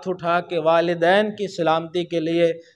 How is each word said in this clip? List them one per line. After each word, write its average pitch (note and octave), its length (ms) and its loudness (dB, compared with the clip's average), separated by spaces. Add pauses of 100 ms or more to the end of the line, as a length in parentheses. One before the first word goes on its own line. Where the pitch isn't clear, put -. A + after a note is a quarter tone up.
उठा F3 320 -2
के F3 180 -6
वालिदैन E3+ 760 2
की G#3 160 -6
सलामती E3 560 -2
के E3 160 -4
लिए, E3 400 0 (160)